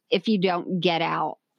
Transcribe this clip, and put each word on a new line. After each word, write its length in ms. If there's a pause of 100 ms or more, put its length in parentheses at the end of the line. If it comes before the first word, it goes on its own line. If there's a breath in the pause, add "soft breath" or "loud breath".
if 200
you 80
don't 420
get 220
out 380 (200)